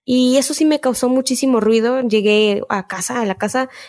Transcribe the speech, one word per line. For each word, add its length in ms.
Y 340
eso 160
sí 100
me 160
causó 280
muchísimo 520
ruido. 400
Llegué 680
a 200
casa, 320
a 40
la 120
casa, 320